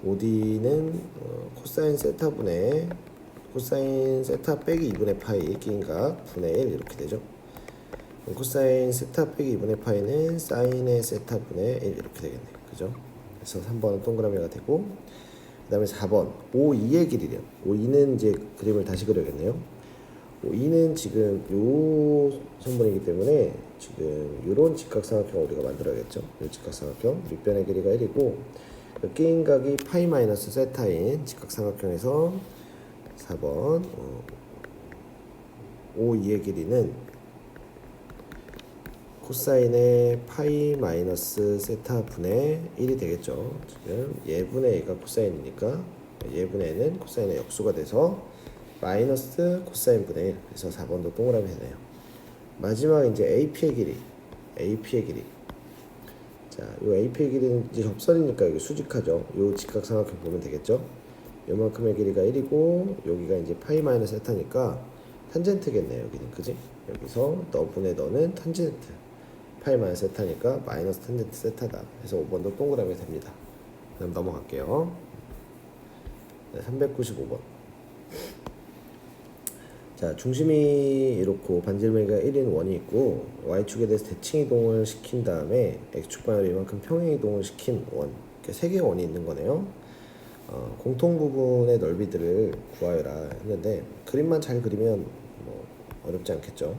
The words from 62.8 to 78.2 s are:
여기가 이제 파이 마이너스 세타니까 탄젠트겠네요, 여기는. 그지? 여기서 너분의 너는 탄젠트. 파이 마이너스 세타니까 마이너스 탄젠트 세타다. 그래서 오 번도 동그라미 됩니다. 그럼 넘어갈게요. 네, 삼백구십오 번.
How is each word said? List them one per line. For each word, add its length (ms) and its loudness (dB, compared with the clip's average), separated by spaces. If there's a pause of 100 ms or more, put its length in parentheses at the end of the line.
여기가 320 0
이제 220 -2
파이 220 0
마이너스 360 2
세타니까 680 -2 (460)
탄젠트겠네요, 720 0
여기는. 260 -10
그지? 240 -8 (340)
여기서 640 -2
너분의 440 0
너는 400 0
탄젠트. 520 -4 (720)
파이 160 4
마이너스 300 0
세타니까 580 -2
마이너스 360 -4
탄젠트 340 -4
세타다. 480 -6 (160)
그래서 180 -4
오 80 0
번도 300 -4
동그라미 400 0
됩니다. 360 -10 (640)
그럼 160 -6
넘어갈게요. 840 -2 (1600)
네, 80 -10
삼백구십오 640 -2
번. 120 -6 (2500)